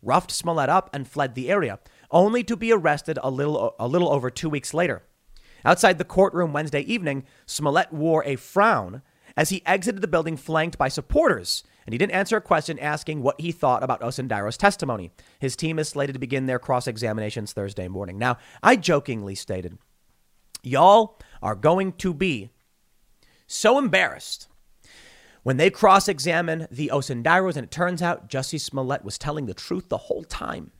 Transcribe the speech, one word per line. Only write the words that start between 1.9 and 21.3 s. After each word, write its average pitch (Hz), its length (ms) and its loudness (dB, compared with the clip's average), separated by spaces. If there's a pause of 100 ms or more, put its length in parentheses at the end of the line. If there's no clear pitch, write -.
only 214 320 4
to 220 140 -4
be 226 160 2
arrested 160 500 0
a 135 80 -2
little, 131 480 -2
a 120 80 -2
little 165 220 2
over 135 200 0
two 156 200 -6
weeks 147 240 -6
later. 147 300 -2 (640)
Outside 185 320 6
the - 60 -2
courtroom 180 480 2
Wednesday 143 300 -2
evening, 143 420 -4 (220)
Smollett 156 480 0
wore 160 320 2
a 143 100 -2
frown 131 680 0 (360)
as 156 120 2
he 190 160 -4
exited 196 360 0
the 190 80 -4
building 160 260 0
flanked 160 420 -2
by 131 120 0
supporters, 156 760 0 (220)
and 107 80 -8
he 117 40 -4
didn't 190 140 0
answer 196 240 0
a 214 60 0
question - 360 0
asking 151 460 -6
what 139 160 0
he 170 120 -6
thought 127 300 2
about 123 200 -4
Osundairo's 113 560 -4
testimony. 123 540 -2 (280)
His 135 160 -4
team 160 240 -4
is 151 80 -2
slated 143 280 -4
to 131 40 -8
begin 131 260 -4
their 127 140 0
cross-examinations 110 960 -4
Thursday 98 340 -6
morning. 95 300 -8
Now, 120 200 -2 (240)
I 233 140 6
jokingly 135 600 -2
stated, 92 440 -8 (840)
"Y'all 185 560 6 (240)